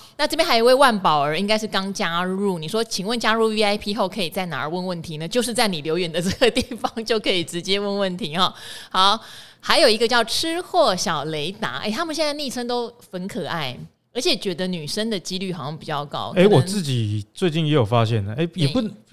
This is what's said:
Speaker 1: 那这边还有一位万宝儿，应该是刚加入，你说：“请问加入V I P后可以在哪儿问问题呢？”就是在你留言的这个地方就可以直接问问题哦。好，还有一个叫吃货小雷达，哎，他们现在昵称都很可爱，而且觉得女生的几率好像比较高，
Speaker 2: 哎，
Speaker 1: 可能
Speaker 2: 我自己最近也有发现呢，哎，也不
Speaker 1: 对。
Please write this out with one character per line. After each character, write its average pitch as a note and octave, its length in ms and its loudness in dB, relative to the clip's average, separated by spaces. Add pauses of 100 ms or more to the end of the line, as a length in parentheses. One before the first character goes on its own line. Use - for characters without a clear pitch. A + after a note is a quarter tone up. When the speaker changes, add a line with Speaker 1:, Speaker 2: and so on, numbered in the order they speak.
(180)
Speaker 1:
那 D4 80 0
这 D#4 100 -2
边 D#4+ 80 4
还 D4 140 4
有 A3+ 80 4
一 - 20 8
位 B3+ 60 8
万 B3+ 260 6
宝 D#3 220 4
儿， D3+ 160 0
应 G3 80 -2
该 G#3+ 100 2
是 A3 120 -2
刚 G3 260 -4
加 F3 300 -2
入， F#3+ 340 0
你 D#3 100 -8
说 A3 160 0
：“请 F#3 220 -6
问 A#3 140 -2
加 A3 160 2
入 A3+ 140 2
V G#3+ 120 0
I G#3 160 2
P G#3 160 -4
后 G#3 160 0
可 F#3 100 -10
以 E3+ 120 -2
在 F#3 160 -4
哪 C#3+ 140 -6
儿 C#3+ 60 -4
问 F3+ 200 -6
问 F3+ 120 -4
题 D3+ 180 -10
呢？” D#3+ 120 -6
就 A#3+ 140 2
是 A#3+ 100 -4
在 A3+ 140 2
你 F3 140 -2
留 D#3 140 -2
言 F3 160 -2
的 E3 80 -2
这 E3+ 80 0 (100)
个 B3 120 6
地 A#3+ 140 0 (120)
方 A3+ 300 -4
就 A3 140 0
可 G#3+ 100 -4
以 F#3 140 2
直 E3+ 180 -8
接 F#3+ 180 0
问 G3+ 200 -2
问 F#3 180 -2
题 E3 180 -6
哦。 F#3 160 2 (380)
好， G3 320 2 (380)
还 A#3 180 2
有 D#4 100 6
一 A3 80 6
个 A3+ 120 0
叫 A#3 160 4
吃 E4 360 -4
货 D4+ 360 2
小 E3 300 -2
雷 D#3 260 -4
达， B2+ 260 -6
哎， G#3+ 140 -4
他 D4 120 -4
们 D#4+ 120 -6
现 D#4 100 0
在 D4 80 -2
昵 D4 160 -6
称 A#3+ 180 -6
都 A#3+ 240 -4 (200)
很 F#3 160 -8
可 F3+ 200 -6
爱， C#3 300 -6 (340)
而 A#3 80 -8
且 D4+ 160 2
觉 F#3 200 -4
得 F3+ 100 -4
女 F3 220 -6
生 G#3 200 -4
的 G#3+ 120 -4
几 F3+ 180 -8
率 F#3 160 -4
好 D3+ 120 -8
像 D#3 120 -8
比 - 80 -14
较 D3 180 -4
高， B2 320 -8
Speaker 2:
哎， - 100 6
Speaker 1:
可 G#3 40 10
能 F#3+ 80 8
Speaker 2:
我 B2+ 60 6
自 G3 180 -2
己 A2 500 0
最 - 160 -2
近 D#3+ 200 0
也 D3 60 2
有 C3 120 4
发 A#2 180 4
现 G#2+ 220 0
呢， G#2+ 100 -6
哎， E3 200 -2
也 D#3 140 2
不 A#3+ 120 0
Speaker 1:
对。 G#3+ 80 -2 (240)